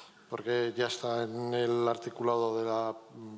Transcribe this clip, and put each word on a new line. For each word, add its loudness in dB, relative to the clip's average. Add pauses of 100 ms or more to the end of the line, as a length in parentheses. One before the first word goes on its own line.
(280)
porque 0
ya 2
está -2
en -2
el 4
articulado 0
de 0
la -2 (420)